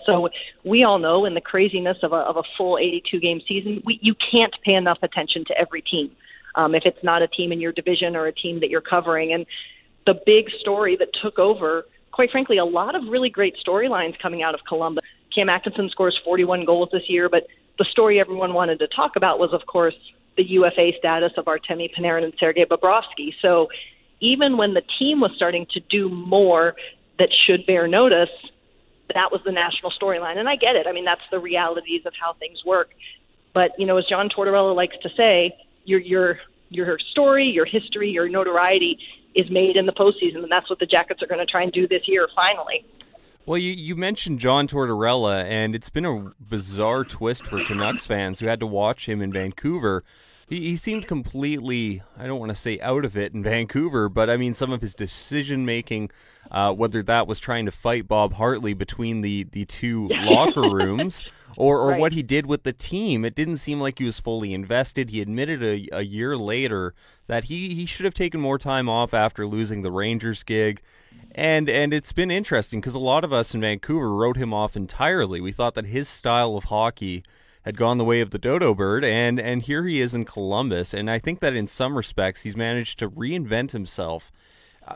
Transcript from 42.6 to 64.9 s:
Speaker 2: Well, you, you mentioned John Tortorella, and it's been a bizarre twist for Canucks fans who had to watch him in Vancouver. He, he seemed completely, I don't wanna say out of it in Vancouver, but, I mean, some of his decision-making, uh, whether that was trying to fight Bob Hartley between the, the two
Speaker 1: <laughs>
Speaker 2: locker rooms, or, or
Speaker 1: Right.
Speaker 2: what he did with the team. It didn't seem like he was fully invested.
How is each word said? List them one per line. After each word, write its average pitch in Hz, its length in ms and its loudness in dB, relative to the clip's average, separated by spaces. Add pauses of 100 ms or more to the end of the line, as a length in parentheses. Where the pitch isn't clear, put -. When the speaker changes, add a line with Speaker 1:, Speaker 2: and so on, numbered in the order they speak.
Speaker 2:
Well, 165 100 0
you, 180 140 -2
you 175 240 -4
mentioned 180 420 -4
John 131 300 4
Tortorella, 113 760 0
and 110 300 0
it's 113 160 -8
been 160 160 -4
a 104 340 -6
bizarre 107 640 -2
twist 120 440 -6
for 98 180 -6
Canucks 104 400 -4
fans 98 360 -4
who 113 40 -6
had 113 140 -2
to 113 80 -6
watch 107 420 -2
him 104 140 -4
in 98 100 -6
Vancouver. 98 680 -4 (440)
He, 175 120 -8 (100)
he 170 80 -2
seemed 214 300 -6
completely, 123 960 -4 (120)
I 127 120 -12
don't 131 120 -6
wanna 110 140 -8
say 107 260 -6
out 135 260 -2
of 101 120 -4
it 101 160 -4
in 107 80 -6
Vancouver, 117 640 0
but, 110 220 2
I 120 80 2
mean, 123 160 -2
some 131 180 -4
of 120 100 -6
his 107 120 -8
decision-making, 117 1200 -6 (380)
uh, 101 240 0
whether 107 300 -2
that 113 240 2
was 107 140 -6
trying 117 240 -4
to 98 80 -4
fight 117 340 -4
Bob 104 260 2
Hartley 110 400 -2
between 113 460 -6
the, 101 240 -4
the 101 220 -8
two 117 420 -4
Speaker 1:
<laughs> - 40 -2
Speaker 2:
locker 110 500 4
rooms, 101 600 0 (360)
or, 139 240 4
or 135 80 2
Speaker 1:
Right. 139 100 0
Speaker 2:
what 160 140 2
he 160 100 -4
did 139 220 0
with 143 180 -2
the 131 80 -4
team. 170 540 -4
It 117 100 -6
didn't 160 220 -4
seem 147 240 -6
like 135 180 -6
he 131 60 -2
was 113 140 -6
fully 110 340 -6
invested. 117 560 -4